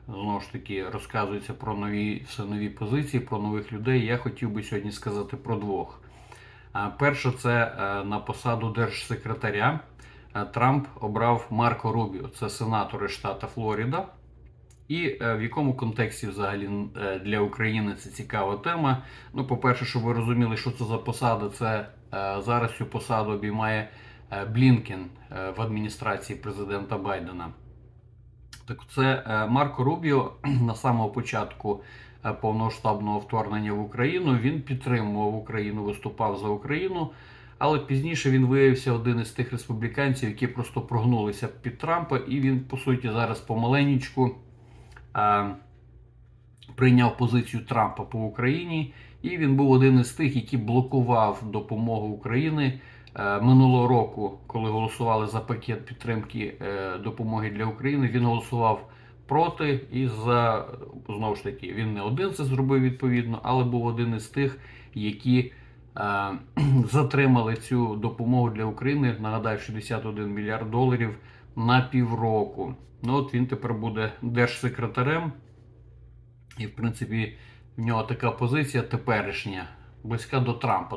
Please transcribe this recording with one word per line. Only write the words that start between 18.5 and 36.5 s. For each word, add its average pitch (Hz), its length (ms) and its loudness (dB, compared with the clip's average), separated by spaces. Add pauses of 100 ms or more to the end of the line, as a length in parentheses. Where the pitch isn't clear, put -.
тема. 139 460 0 (300)
Ну, 131 140 -4
по-перше, 123 380 0
щоб 117 180 -2
ви 117 100 2
розуміли, 117 440 2
що - 140 -4
це 120 140 -4
за 113 140 -2
посада, 113 500 0
це, 107 380 -2 (280)
е, 98 280 -2
зараз 117 340 0
цю 120 100 -6
посаду 110 440 -2
обіймає, 107 600 -2 (400)
е, 101 140 -6
Блінкен, 110 640 4 (260)
е, 95 180 -6
в 104 120 -6
адміністрації 107 760 -4
президента 101 600 -6
Байдена. 90 500 -6 (1160)
Так 117 120 -10 (160)
це, 131 320 2
е, 110 200 0
Марко 135 380 2
Рубіо 147 540 2
<clears throat> - 60 -10
на 123 300 2
самого 113 340 2
початку, 107 720 -4 (420)
е, 110 80 -2
повномасштабного 107 880 0
вторгнення 104 540 -2
в 104 80 -2
Україну, 131 580 2
він 139 240 0
підтримував 110 720 0
Україну, 107 480 -4
виступав 104 540 -2
за 104 100 -4
Україну, 156 640 -2 (480)